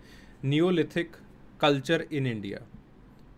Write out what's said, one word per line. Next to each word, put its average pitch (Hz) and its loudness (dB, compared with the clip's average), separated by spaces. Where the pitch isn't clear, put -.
neolithic 165 2
culture 147 2
in 139 -2
India। 104 -4